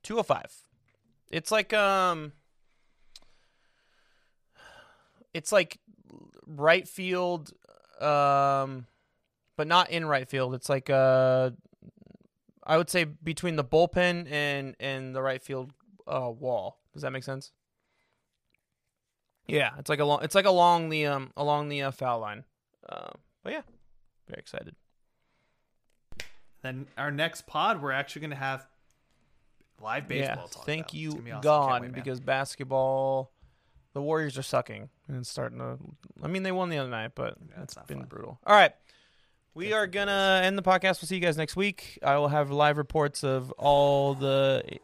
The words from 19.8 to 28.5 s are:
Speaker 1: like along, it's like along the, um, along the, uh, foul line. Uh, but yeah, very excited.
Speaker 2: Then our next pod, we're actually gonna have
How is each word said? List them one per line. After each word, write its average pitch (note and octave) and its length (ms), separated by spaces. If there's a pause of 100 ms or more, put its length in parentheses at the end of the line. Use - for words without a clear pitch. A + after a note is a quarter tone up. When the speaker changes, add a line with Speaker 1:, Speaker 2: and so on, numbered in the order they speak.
Speaker 1:
like D3+ 120
along, D3 240
it's D3+ 100
like G3 120
along F3 440
the, D3+ 160
um, C3+ 300
along D3 320
the, C#3+ 140
uh, C3+ 80
foul B2 300
line. G#2+ 240 (440)
Uh, G1+ 220 (320)
but - 100
yeah, D4+ 100 (680)
very - 120
excited. - 340 (1900)
Speaker 2:
Then C3 240 (100)
our C#3+ 140
next D#3 360
pod, F3 360
we're C#3 100
actually C#3 300
gonna D3+ 140
have C3+ 300 (1120)